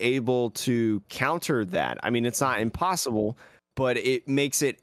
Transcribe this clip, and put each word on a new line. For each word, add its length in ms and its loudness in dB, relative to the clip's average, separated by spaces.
able 480 2
to 580 0
counter 560 0
that. 380 -2
I 80 -2
mean, 160 0
it's 160 -2
not 180 0
impossible, 800 -2
but 240 0
it 280 0
makes 360 0
it 200 0